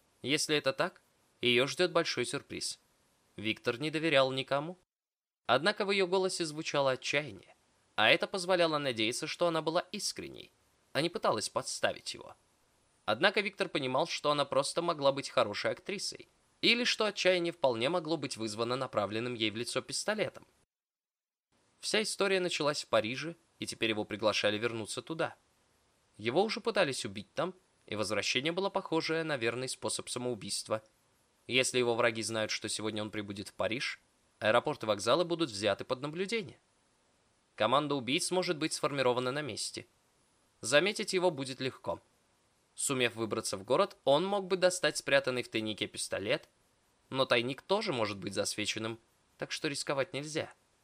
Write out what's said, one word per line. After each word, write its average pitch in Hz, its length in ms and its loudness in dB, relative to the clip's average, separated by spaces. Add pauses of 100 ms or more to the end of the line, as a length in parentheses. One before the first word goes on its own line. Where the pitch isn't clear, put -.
(220)
Если 151 340 0
это 139 180 2
так, - 280 -2 (400)
её 123 240 6
ждёт 165 260 0
большой 160 340 2
сюрприз. - 540 -8 (580)
Виктор 110 420 -2
не 151 120 -2
доверял 147 400 4
никому. 143 460 -2 (680)
Однако 190 400 2
в 196 60 0
её 196 160 4
голосе 185 380 0
звучало 147 460 0
отчаяние, 127 640 -4 (400)
а 107 140 6
это 170 180 4
позволяло 175 500 2
надеяться, 123 500 0
что 175 200 0
она 160 140 2
была 165 200 0 (100)
искренней, - 600 -8 (400)
а 135 100 0
не 170 80 0
пыталась 127 400 0
подставить - 640 -6
его. - 220 -16 (720)
Однако 165 360 2
Виктор 196 280 -4
понимал, 139 380 -2
что - 240 -2
она 147 140 0
просто 139 360 0
могла 151 300 2
быть 139 180 -8
хорошей 110 420 0
актрисой, - 580 -8 (320)
или 233 220 6
что 220 220 0
отчаяние 180 460 2
вполне 123 380 2
могло 165 280 -2
быть 135 200 -6
вызвано 113 380 -2
направленным 117 580 -2
ей 110 160 0
в 104 60 -4
лицо 120 260 -4
пистолетом. 190 640 -4 (1300)
Вся - 220 0
история 196 380 2
началась 156 440 0
в - 40 -14
Париже, 131 480 0 (220)
и 113 80 -6
теперь 110 260 0
его 104 140 0
приглашали 104 520 2
вернуться 113 440 -4
туда. 160 340 -6 (840)
Его 120 260 2
уже 220 160 -2
пытались 190 460 0
убить 101 280 -10
там, 175 220 -2 (300)
и - 100 -6
возвращение 107 560 0
было 190 180 -2
похожее 160 540 0
на 156 140 -2
верный 117 320 0
способ - 400 -6
самоубийства. 110 760 -4 (640)
Если 127 320 2
его 120 160 4
враги 113 260 2
знают, 110 300 -2
что - 180 -6
сегодня 107 320 -4
он 107 80 -6
прибудет 101 380 -8
в - 60 -16
Париж, 107 480 -4 (380)
аэропорт 117 440 4
и - 20 -6
вокзалы 110 400 2
будут 165 240 -2
взяты 101 360 0
под 127 160 -4
наблюдение. 175 580 -6 (960)
Команда 139 400 2
убийц 135 340 -2
может 180 280 0
быть 156 160 -4
сформирована 127 580 0
на 147 100 -4
месте. - 460 -8 (760)
Заметить 175 520 2
его 180 180 4
будет 135 300 -8
легко. 123 400 -6 (760)
Сумев 123 400 0
выбраться 110 420 -4
в 95 60 -12
город, 160 400 2
он 147 220 6
мог 196 220 -2
бы 190 100 0
достать 175 400 2
спрятанный 135 460 2
в - 60 -14
тайнике 107 380 -2
пистолет, 101 600 -4 (600)
но 131 160 0
тайник 123 360 2
тоже 202 320 0
может 104 240 -2
быть 98 160 -8
засвеченным, 107 640 -4 (380)
так 143 140 -8
что - 160 -4
рисковать 143 460 -2
нельзя. 147 400 -6 (300)